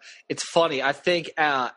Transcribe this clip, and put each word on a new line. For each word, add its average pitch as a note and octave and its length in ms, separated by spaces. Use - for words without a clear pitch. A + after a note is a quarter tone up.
It's C3 160
funny. D#3+ 380
I C#3 120
think, E3+ 440
uh, C#3 400